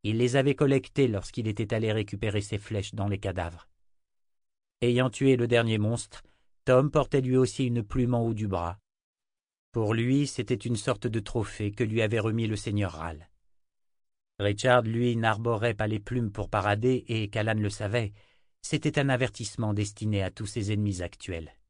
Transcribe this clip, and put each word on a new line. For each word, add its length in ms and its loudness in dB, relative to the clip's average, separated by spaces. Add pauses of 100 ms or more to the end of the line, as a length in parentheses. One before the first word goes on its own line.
Il 140 0
les 180 2
avait 200 4
collectées 520 2
lorsqu'il 400 -4
était 260 -2
allé 200 0
récupérer 480 -2
ses 160 -6
flèches 380 -6
dans 120 -2
les 120 -2
cadavres. 500 -6 (1120)
Ayant 280 2
tué 280 4
le 100 2
dernier 320 4
monstre, 420 -2 (420)
Tom 280 6
portait 300 2
lui 140 0
aussi 300 2
une 160 0
plume 320 0
en 80 2
haut 140 0
du 120 -4
bras. 300 -2 (920)
Pour 240 0
lui, 320 2
c'était 260 -4
une 220 -2
sorte 320 -2
de 120 -2
trophée 520 -4
que 120 -2
lui 200 0
avait 160 0
remis 260 0
le 100 -2
seigneur 360 -2
Ral. 360 -10 (1080)
Richard, 460 4
lui, 320 0
n'arborait 580 0
pas 140 -2
les 120 -2
plumes 320 -2
pour 160 -6
parader 600 2
et, 200 -2
Callan 280 0
le 160 0
savait, 420 -4 (480)
c'était 380 -2
un 100 0
avertissement 640 -2
destiné 480 -2
à 80 -2
tous 160 -10
ses 260 -4
ennemis 300 0
actuels. 500 -10 (180)